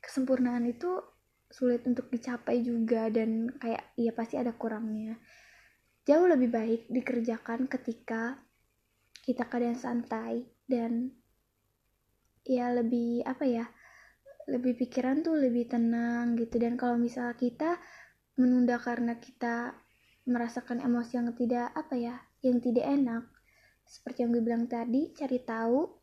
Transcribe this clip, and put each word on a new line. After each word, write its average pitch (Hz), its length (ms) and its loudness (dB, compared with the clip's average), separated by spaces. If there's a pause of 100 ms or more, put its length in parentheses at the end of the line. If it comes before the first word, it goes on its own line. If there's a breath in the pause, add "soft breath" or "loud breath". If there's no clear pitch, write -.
kesempurnaan 247 640 0
itu 349 300 -4 (520)
sulit 240 320 0
untuk 247 320 -2
dicapai 240 480 -2
juga, 226 480 0
dan 226 480 0
kayak, - 400 -6
ya 226 160 0
pasti 226 240 -4
ada 247 160 -2
kurangnya. 220 640 -6 (880 soft breath)
Jauh 339 240 8
lebih 254 180 6
baik 226 380 0
dikerjakan 240 800 -2
ketika 233 720 -6 (880)
kita 240 240 -2
keadaan 240 260 0
santai 233 720 -4 (180)
dan 240 460 0 (1400)
ya 247 240 2
lebih 240 560 0
apa 262 180 -4
ya, 233 220 0 (800 loud breath)
lebih 247 320 0
pikiran 262 480 0
tuh 320 100 2
lebih 240 320 2
tenang 233 720 0
gitu. 233 180 -2
Dan 233 220 0
kalau 240 180 0
misal 240 400 -2
kita 302 460 -2 (580 loud breath)
menunda 247 400 4
karena 233 400 -4
kita 233 560 -6 (480 soft breath)
merasakan 240 560 -2
emosi 240 380 0
yang 240 180 0
tidak 240 400 0
apa 311 220 -6
ya, 240 180 -4 (240)
yang 247 220 4
tidak 247 260 2
enak, 262 400 0 (560 soft breath)
seperti - 400 -6
yang 233 80 0
gue 240 100 2
bilang 233 280 0
tadi, 247 420 -2
cari 254 320 -2
tahu 233 400 2 (180)